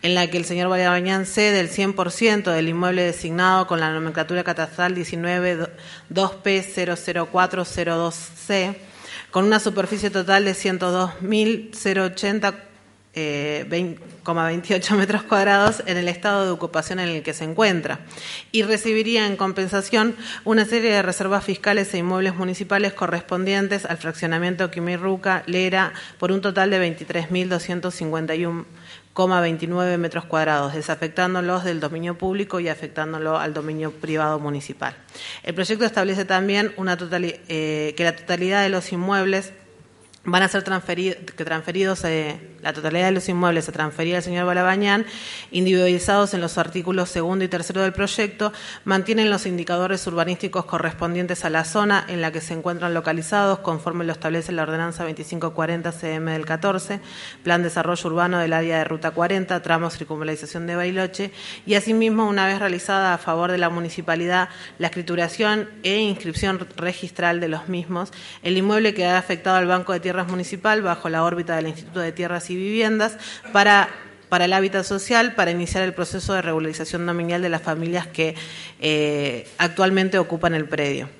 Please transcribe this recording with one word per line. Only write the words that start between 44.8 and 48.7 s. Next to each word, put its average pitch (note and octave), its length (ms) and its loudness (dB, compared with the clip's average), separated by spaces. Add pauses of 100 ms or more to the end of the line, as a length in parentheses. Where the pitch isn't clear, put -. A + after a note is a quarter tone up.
individualizados F#3 840 4
en F#3 80 -2
los E3+ 160 -4
artículos F3+ 520 -2
segundo F3+ 360 -2
y - 20 -2
tercero F3+ 340 -4
del F#3+ 120 0
proyecto, G3+ 580 -2 (320)